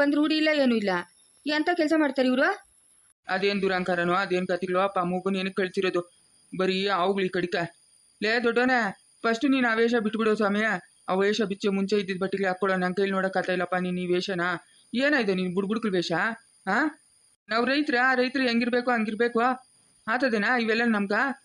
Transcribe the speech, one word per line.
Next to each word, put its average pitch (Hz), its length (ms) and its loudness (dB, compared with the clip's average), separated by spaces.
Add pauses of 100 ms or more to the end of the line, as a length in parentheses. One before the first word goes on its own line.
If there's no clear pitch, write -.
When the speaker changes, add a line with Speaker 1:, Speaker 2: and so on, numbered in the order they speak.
Speaker 1:
ಬಂದ್ 285 180 2
ರೂಢಿ 311 220 2
ಇಲ್ಲ, 311 100 2 (140)
ಏನೂ 240 180 4
ಇಲ್ಲ. 196 100 0 (540)
ಎಂತ 302 220 0 (120)
ಕೆಲ್ಸ 311 220 2
ಮಾಡ್ತಾರೆ 262 300 2
ಇವ್ರು? 269 160 2 (800)
Speaker 2:
ಅದೇನ್ 196 340 0
ದುರಂಕಾರನೋ, 180 520 0 (100)
ಅದೇನ್ 180 260 -2
ಕತಿಗಳೋ, 180 380 0
ಅಪ್ಪ 196 100 -4 (120)
ಮಗುನ್ 185 320 -2
ಏನಕ್ಕೆ 190 200 -4
ಕಳ್ಸಿರೋದು? 180 400 -2 (500)
ಬರೀ 185 240 0 (240)
ಆವುಗಳು 190 280 0
ಈ 185 80 -6
ಕಡಿಕ. 175 200 -4 (680)
ಲೇ 208 100 0 (140)
ದೊಡ್ಡವನೇ, 240 340 2 (420)
ಫಸ್ಟ್ 226 300 0
ನೀನ್ 262 180 2
ಆ 220 100 2
ವೇಷ 233 140 2 (100)
ಬಿಟ್ಬಿಡು 220 360 0
ಸ್ವಾಮಿ. 208 220 0 (480)
ಆ 180 100 2
ವೇಷ 208 300 2
ಬಿಚ್ಚೆ 202 260 -4
ಮುಂಚೆ 196 240 0
ಇದ್ದಿದ್ 185 220 -4
ಬಟ್ಟೆಗೆ 196 260 -2
ಹಾಕ್ಕೊಳೋ. 190 340 0
ನನ್ 180 160 0
ಕೈಲಿ 196 180 0
ನೋಡಕ್ 190 240 0
ಆತ 175 140 -4
ಇಲ್ಲಪ್ಪ 180 300 -2
ನೀನ್ 180 180 -4
ಈ - 100 -4
ವೇಷನ. 180 320 -2 (480)
ಏನಾಯ್ತು 247 460 0
ನೀನ್ 185 180 -2
ಬುಡ್ಬುಡ್ಕಲ್ 202 400 -2
ವೇಷ? 175 160 -2 (560)
ಹಾ? 202 100 0 (680)
ನಾವ್ 226 220 0
ರೈತ್ರ, 294 260 0 (240)
ರೈತ್ರು 254 280 0
ಹೆಂಗಿರ್ಬೇಕು 240 480 0
ಹಂಗಿರ್ಬೇಕು. 226 440 0 (680)
ಆತದೇನಾ 226 440 0 (140)
ಇವೆಲ್ಲ 220 200 2 (120)
ನಮ್ಗ? 202 180 0 (300)